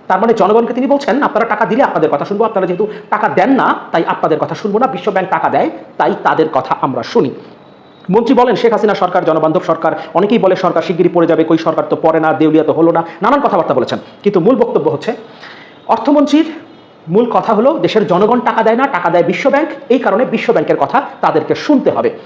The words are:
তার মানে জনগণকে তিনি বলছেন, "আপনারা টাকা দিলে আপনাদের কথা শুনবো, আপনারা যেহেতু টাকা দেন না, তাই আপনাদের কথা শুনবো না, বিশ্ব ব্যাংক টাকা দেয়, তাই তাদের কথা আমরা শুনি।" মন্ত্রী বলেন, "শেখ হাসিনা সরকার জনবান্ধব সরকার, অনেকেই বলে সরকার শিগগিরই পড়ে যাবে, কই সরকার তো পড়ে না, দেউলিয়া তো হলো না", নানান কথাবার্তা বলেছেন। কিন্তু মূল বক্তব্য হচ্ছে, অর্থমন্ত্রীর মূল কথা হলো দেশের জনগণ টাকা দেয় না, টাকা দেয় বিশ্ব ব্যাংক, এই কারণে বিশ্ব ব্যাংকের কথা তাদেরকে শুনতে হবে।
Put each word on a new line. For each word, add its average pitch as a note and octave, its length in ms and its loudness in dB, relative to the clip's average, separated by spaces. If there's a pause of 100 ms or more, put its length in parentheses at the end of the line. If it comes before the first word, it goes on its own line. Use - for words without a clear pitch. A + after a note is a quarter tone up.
তার F#3+ 140 0
মানে A3+ 120 4
জনগণকে A3 400 2
তিনি B3 140 -2
বলছেন, C#4 360 0
"আপনারা A3+ 220 0
টাকা A3 200 -2
দিলে A3 180 0
আপনাদের D#3+ 260 0
কথা D3 160 -2
শুনবো, G3+ 180 -2
আপনারা G3 240 -2
যেহেতু F#3 200 -2 (220)
টাকা G#3 200 0
দেন F3+ 200 2
না, A#3 260 2 (160)
তাই E3+ 160 0
আপনাদের E3 320 0
কথা D#3 160 -4
শুনবো G#3 240 -4
না, C4 80 0
বিশ্ব G3 240 -4
ব্যাংক F#3 180 -2
টাকা D#3+ 200 0
দেয়, D#3+ 200 0 (280)
তাই D#3 260 0
তাদের D3+ 300 2
কথা - 280 -2
আমরা B2+ 220 -4
শুনি।" F3 260 0 (800)
মন্ত্রী A3+ 260 2
বলেন, A#3+ 200 2
"শেখ A3+ 160 2
হাসিনা G3+ 240 -2
সরকার F3+ 300 -2
জনবান্ধব D#3+ 360 0
সরকার, D#3+ 300 -2 (220)
অনেকেই G3+ 240 2
বলে F#3 180 2
সরকার E3+ 260 0
শিগগিরই E3+ 280 0
পড়ে E3+ 180 2
যাবে, D#3+ 160 4
কই D#3+ 140 2
সরকার D#3 320 -2
তো D#3 120 -2
পড়ে D#3+ 180 2
না, D#3 140 2
দেউলিয়া D#3 300 2
তো D3 100 0
হলো E3 180 2
না", E3 120 0 (180)
নানান C4 200 2
কথাবার্তা G3 320 0
বলেছেন। A#2+ 260 -2 (240)
কিন্তু G3 160 2
মূল G3 160 2
বক্তব্য - 340 0
হচ্ছে, C#3+ 240 -4 (760)
অর্থমন্ত্রীর D4+ 640 2 (560)
মূল A3+ 240 2
কথা G#3+ 220 0
হলো C4 260 2
দেশের G3+ 280 0
জনগণ G#3 320 2
টাকা A3+ 240 0
দেয় A3 120 2
না, C4 120 0
টাকা F3+ 220 -2
দেয় E3+ 140 2
বিশ্ব F#3 260 0
ব্যাংক, C#4+ 200 0 (200)
এই B3 100 2
কারণে G#3+ 260 0
বিশ্ব - 280 0
ব্যাংকের D#3 240 0
কথা F3 240 0 (200)
তাদেরকে D#3 340 0
শুনতে C4 360 0
হবে। A#2 180 0 (160)